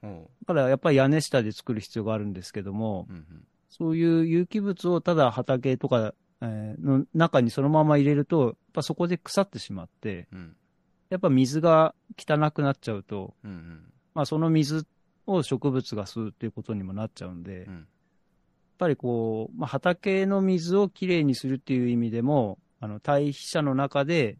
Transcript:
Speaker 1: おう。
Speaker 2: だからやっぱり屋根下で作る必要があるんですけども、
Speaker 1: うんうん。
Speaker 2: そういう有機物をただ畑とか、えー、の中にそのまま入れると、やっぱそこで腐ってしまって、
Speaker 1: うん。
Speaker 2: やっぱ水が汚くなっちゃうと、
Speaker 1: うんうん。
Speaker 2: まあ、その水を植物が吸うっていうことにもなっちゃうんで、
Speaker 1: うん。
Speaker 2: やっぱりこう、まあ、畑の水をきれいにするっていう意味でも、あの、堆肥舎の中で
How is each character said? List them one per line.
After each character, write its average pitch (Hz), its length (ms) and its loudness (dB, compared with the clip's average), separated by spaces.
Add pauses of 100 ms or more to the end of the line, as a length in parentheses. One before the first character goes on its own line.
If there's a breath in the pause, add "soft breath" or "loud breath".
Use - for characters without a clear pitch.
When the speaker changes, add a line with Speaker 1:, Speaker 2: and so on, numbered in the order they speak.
Speaker 1:
お 107 60 -14
う。 82 200 -16 (160)
Speaker 2:
だ 180 100 -4
か 151 60 2
ら 127 80 2
や 135 60 4
っ 135 40 -2
ぱ 170 120 0
り 143 60 4
屋 135 120 4
根 156 120 2
下 139 220 -2
で 107 100 -4
作 - 200 -8
る 107 80 -4
必 - 180 -10
要 107 60 -6
が 110 100 -2
あ 110 40 -2
る 104 80 -6
ん 101 60 -6
で 90 100 -10
す - 100 -16
け 101 100 -8
ど 98 100 -10
も、 104 360 -6
Speaker 1:
う - 40 -16
ん 92 40 -16
う - 20 -16
ん。 78 260 -20 (240)
Speaker 2:
そ 165 220 -4
う 160 60 0
い 165 240 4
う 165 60 2
有 170 200 2
機 214 140 -4
物 196 280 -2
を 175 120 2
た 175 140 0
だ 139 160 6
畑 131 460 0
と - 120 -4
か、 110 260 2 (260)
え 107 380 -8
ー、 160 60 -12
の 139 300 4
中 160 260 4
に 117 100 2
そ 139 120 -4
の 139 60 2
ま 156 160 6
ま 151 120 4
入 139 100 4
れ 147 80 4
る 143 100 2
と、 165 180 2
や 117 80 2
っ - 40 -10 (180)
ぱ 156 100 -4
そ 151 140 -4
こ 175 100 0
で 175 120 -2
腐 - 220 -2
っ 196 80 0
て - 120 -12
し - 120 -14
ま 90 120 -10
っ 92 40 -20
て、 92 440 -10
Speaker 1:
う 95 40 -16
ん。 85 200 -18 (520)
Speaker 2:
や 185 100 -4
っ - 20 -4
ぱ 190 80 2
水 131 320 4
が 160 340 6 (240)
汚 151 340 2
く 151 100 -4
な 139 100 2
っ - 80 -4
ち - 100 -8
ゃ 110 40 -4
う 98 100 -10
と、 98 300 -10 (100)
Speaker 1:
う 107 40 -14
ん - 20 -12
う 95 40 -12
ん。 82 380 -18 (220)
Speaker 2:
ま 156 80 -2
あ、 135 40 0
そ 156 120 -4
の 165 120 2
水 156 340 2 (420)
を 185 180 0
植 139 260 -2
物 127 240 -4
が 104 120 -6
吸 113 200 -8
う - 40 -8
っ - 20 -20
て - 120 -12
い 113 40 -2
う 101 40 -8
こ 107 120 -12
と 113 100 -6
に 101 80 -6
も 95 100 -10
な 107 140 -6
っ 110 80 -10
ち - 80 -16
ゃ 92 60 -12
う 90 60 -14
ん 85 100 -14
で、 92 220 -14
Speaker 1:
う 98 40 -18
ん。 95 40 -14
Speaker 2:
や 85 60 -16
っ 78 40 -20 (960)
ぱ 180 100 0
り 139 80 2
こ 113 580 -2
う、 - 40 -12
ま - 60 -4
あ、 131 40 -8
畑 190 580 0
の 196 140 2
水 185 360 0
を 202 120 2
き - 180 -6
れ 175 140 2
い 151 40 2
に 135 120 2
す - 120 -6
る 135 60 -2
っ 131 60 -6
て - 120 -4
い 123 120 2
う 123 40 0
意 120 80 0
味 117 140 0
で 113 120 -4
も、 123 360 0 (200)
あ 113 100 -10
の、 104 120 -10
堆 143 320 0
肥 - 160 -12
舎 160 140 -2
の 139 120 0
中 139 300 0
で 139 360 0